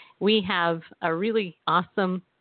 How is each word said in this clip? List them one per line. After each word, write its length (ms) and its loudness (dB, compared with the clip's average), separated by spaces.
We 220 2
have 400 -2
a 100 0
really 440 -2
awesome 560 0